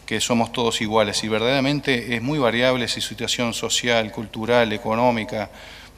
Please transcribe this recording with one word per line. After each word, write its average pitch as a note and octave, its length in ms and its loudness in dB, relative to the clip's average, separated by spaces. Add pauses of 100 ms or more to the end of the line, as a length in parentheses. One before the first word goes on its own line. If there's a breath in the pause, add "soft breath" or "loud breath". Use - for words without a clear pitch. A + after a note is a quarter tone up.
que A2 160 -4
somos A#2 320 0
todos A#2 280 0
iguales, G#2+ 420 2
y A2+ 40 -4
verdaderamente B2 880 0
es A2+ 60 -4
muy D3 180 -2
variable B2 480 2
su G#2+ 140 -4
situación A2+ 520 -4
social, A2+ 580 0
cultural, A2+ 640 0
económica, A2 760 0 (480 loud breath)